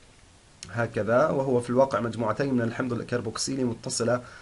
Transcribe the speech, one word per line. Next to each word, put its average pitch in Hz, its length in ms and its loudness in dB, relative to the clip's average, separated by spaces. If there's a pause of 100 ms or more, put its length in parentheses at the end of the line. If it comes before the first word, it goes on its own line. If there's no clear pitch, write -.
(720)
هكذا، 117 560 2
وهو 135 320 2
في 120 100 -6
الواقع 123 300 4
مجموعتين 117 540 0
من 120 80 2
الحمض 120 300 -2
الكربوكسيلي 120 720 -2
متصلة 120 560 0 (220)